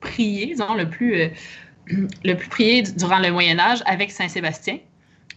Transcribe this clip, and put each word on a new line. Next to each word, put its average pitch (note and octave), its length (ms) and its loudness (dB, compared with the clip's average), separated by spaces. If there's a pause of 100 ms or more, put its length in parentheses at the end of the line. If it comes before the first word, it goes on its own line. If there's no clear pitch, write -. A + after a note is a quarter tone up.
prié, G#3 480 -2
disons, A3+ 260 -2
le E3+ 160 -2
plus, A#3+ 240 0
euh, E3 140 2 (580)
<clears throat> F3+ 100 -2 (280)
le F#3 100 4
plus - 160 -6
prié A#3 320 4
d-, G3 100 -4
durant F3 280 2
le F3+ 120 2
Moyen F3 260 2
Âge A3 280 2
avec F#3+ 240 0
Saint-Sébastien. F3+ 680 -6 (560)